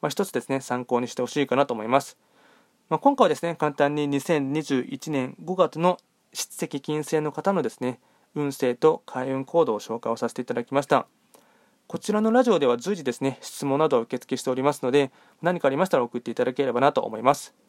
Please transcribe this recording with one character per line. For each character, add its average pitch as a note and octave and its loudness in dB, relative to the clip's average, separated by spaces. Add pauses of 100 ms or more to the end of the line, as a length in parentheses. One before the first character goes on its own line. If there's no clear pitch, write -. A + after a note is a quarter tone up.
ま D#3+ -4
あ、 D3+ 0
一 F#3+ -4
つ - -16
で B2 -2
す - -20
ね、 C3+ -2
参 B2 -6
考 B2 0
に B2 -4
し - -12
て C3 -4
ほ B2 -4
し - -6
い C3+ 0
か B2+ 0
な C#3 4
と B2 -4
思 G#2+ -8
い A2 -8
ま C3 4
す。 - -16 (720)
ま D#3+ -2
あ、 - -2
今 C#4 4
回 D#3+ 6
は C#3+ 4
で C#3+ 0
す - -8
ね、 E3+ -4
簡 D3+ 0
単 C#3+ 2
に D3 0
二 C#3+ 0
千 C#3+ 0
二 D3+ -2
十 C#3 -2
一 C#3 -10
年 C#3 -4
五 F3+ -6
月 D#3+ 2
の F3 2 (340)
七 - -8
石 C#3+ -6
金 D3+ -4
星 D#3 0
の D3+ -4
方 G3 0
の F3+ 0
で A2+ -2
す - -16
ね、 B2+ -4 (340)
運 D3 -2
勢 B2+ -2
と - 2
開 C3 -6
運 C3+ -4
行 E3 4
動 A#2 0
を G#2 -4
紹 A2+ -8
介 A2+ -4
を A#2 -2
さ A#2 -4
せ - -8
て B2+ -8
い - -4
た B2 -6
だ A#2+ -2
き C3+ -10
ま C#3+ 2
し - -8
た。 C#3 2 (800)
こ E3+ -10
ち - -4
ら G#3+ 2
の A3 2
ラ B3 6
ジ B3 4
オ F3 4
で C#3+ 4
は A#2+ 4
随 E3+ -4
時 E3+ -8
で B2+ -2
す - -6
ね、 C3+ 0
質 - -10
問 C#3 2
な D#3 4
ど C3+ 4
を - 4
受 B2 -6
付 - -6
し - -10
て C3+ -2
お B2+ 0
り B2+ -2
ま C#3+ 2
す - -8
の B2+ -2
で、 C#3 4 (320)
何 F3 0
か - -2
あ C3+ 4
り C3+ -2
ま F3+ 2
し - -8
た - 2
ら B2 2
送 A#2+ -8
っ - -6
て - -10
い A2 -8
た B2+ 0
だ B2+ -2
け C#3 -2
れ B2+ -2
ば A#2+ 0
な C#3+ 4
と - 0
思 A2 -6
い A2+ -10
ま C3+ 4
す。 - -12 (140)